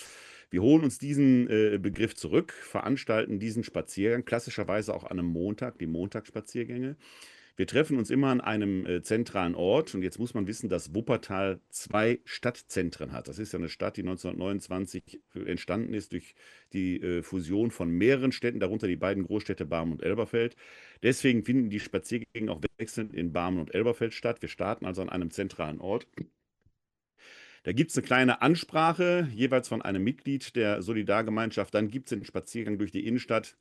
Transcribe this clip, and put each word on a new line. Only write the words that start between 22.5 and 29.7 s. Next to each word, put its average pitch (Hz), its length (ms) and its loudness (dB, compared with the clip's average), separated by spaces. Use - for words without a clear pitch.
auch 78 100 -6
wechselnd 110 360 -6
in 85 200 -2
Barmen 87 260 0
und 76 140 -6
Elberfeld 117 400 0
statt. - 300 -4
Wir - 60 -8
starten 98 360 -4
also 92 160 -4
an 90 80 -4
einem 87 220 -4
zentralen 85 500 -6
Ort. 101 260 -4
Da - 80 -2
gibt's 131 260 2
eine 127 80 0
kleine 127 380 4
Ansprache, 165 880 2
jeweils 127 360 2
von 113 120 -2